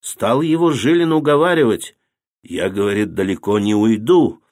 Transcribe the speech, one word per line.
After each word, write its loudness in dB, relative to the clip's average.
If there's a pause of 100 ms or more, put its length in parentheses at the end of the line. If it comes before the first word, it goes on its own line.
Стал -4
его 0
Жилин 0
уговаривать. 0 (460)
«Я, -6
говорит, -2
далеко -2
не 0
уйду 2